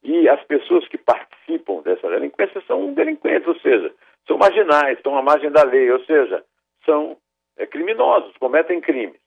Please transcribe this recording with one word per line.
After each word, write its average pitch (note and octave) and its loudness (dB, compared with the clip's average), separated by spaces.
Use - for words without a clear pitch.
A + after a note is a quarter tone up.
E D#3 2
as - 2
pessoas D3 0
que - -14
participam G#2 -4
dessa F2+ -4
delinquência F#3+ -4
são C#4+ -4
delinquentes, D#4 -2
ou E4 -4
seja, G#2+ 0
são - -2
marginais, D3+ 2
estão C#3 -4
à C3 -2
margem D3 2
da D3+ 6
lei, B2+ 2
ou B2+ 0
seja, B2 0
são, D#3 -2
é, - -8
criminosos, G3 -2
cometem E3 -2
crimes. B2+ -6